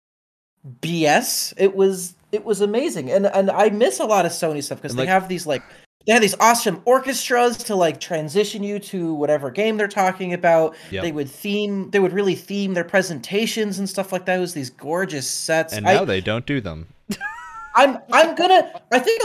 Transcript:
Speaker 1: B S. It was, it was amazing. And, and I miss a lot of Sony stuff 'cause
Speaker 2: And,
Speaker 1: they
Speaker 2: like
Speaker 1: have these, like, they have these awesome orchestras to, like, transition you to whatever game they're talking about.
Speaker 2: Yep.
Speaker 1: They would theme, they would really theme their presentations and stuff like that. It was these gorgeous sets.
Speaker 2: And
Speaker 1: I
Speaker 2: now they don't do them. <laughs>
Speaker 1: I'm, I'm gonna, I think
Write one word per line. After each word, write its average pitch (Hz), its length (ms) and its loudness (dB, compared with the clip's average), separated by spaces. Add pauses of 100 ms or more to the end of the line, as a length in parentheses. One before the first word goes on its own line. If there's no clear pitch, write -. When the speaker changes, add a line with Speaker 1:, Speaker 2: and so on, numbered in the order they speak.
(840)
Speaker 1:
B 160 240 0
S. - 500 0
It 190 180 2
was, 190 400 0 (160)
it - 140 -4
was 202 160 -2
amazing. 208 500 -2
And, 196 160 4
and 196 240 2
I 202 200 4
miss 240 300 0
a 302 60 -2
lot 202 180 2
of 165 80 -2
Sony 151 300 -4
stuff - 180 -8
'cause 139 120 -8
Speaker 2:
And, 120 80 -6
Speaker 1:
they - 20 2
Speaker 2:
like 131 80 -2
Speaker 1:
have 185 180 2
these, 180 180 -6
like, 139 160 -2 (440)
they 214 60 4
have 233 100 6
these 196 180 2
awesome 220 440 4
orchestras 247 800 2
to, 208 120 -4
like, 160 240 2
transition 185 600 -2
you 208 180 -6
to 175 340 -6
whatever 147 360 0
game 214 260 -2
they're 208 120 0
talking 190 440 -2
about. 165 420 4 (160)
Speaker 2:
Yep. 185 120 -6
Speaker 1:
They 170 100 -4
would 147 180 -6
theme, 202 600 -4
they 208 100 2
would 185 120 2
really 190 220 0
theme 196 400 -4
their 175 100 -2
presentations 196 920 -2
and 196 100 -4
stuff 190 240 -6
like 180 140 -4
that. 185 120 0
It - 20 0
was 175 140 -4
these 135 160 -8
gorgeous 156 580 -6
sets. 160 460 -2
Speaker 2:
And 107 120 -4
Speaker 1:
I 190 80 6
Speaker 2:
now 202 100 2
they 98 160 0
don't 107 260 -4
do 143 140 -2
them. 82 260 -10 (220)
<laughs> - 80 -6 (600)
Speaker 1:
I'm, 262 220 4 (140)
I'm 311 220 4
gonna, 349 460 2 (120)
I 254 60 4
think 453 260 0